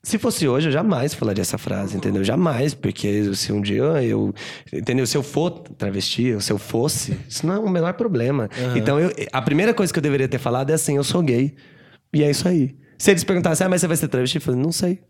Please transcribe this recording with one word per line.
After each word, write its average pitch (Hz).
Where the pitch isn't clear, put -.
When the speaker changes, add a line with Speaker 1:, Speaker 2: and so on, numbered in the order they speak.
Speaker 1:
Se -
fosse 208
hoje, 139
eu 139
jamais 156
falaria 104
essa 92
frase, 98
entendeu? 98
Jamais, 139
porque 104
se -
um 104
dia 104
eu, 107
entendeu? 123
Se 120
eu 135
for 156
travesti, 107
ou 104
se -
eu 104
fosse, -
isso -
não 175
é 202
o 214
menor 180
problema. 135
Speaker 2:
Aham. 127
Speaker 1:
Então, 139
eu, 180
a 131
primeira 190
coisa 202
que -
eu 151
deveria 139
ter 131
falado 131
é 156
assim, 151
"Eu 139
sou 180
gay, 135
e 147
é 147
isso 143
aí." 151
Se -
eles 185
perguntassem, 175
"Ah, -
mas 180
você 175
vai 165
ser 160
travesti?" 127
Eu 147
falei, 127
"Não 160
sei. 180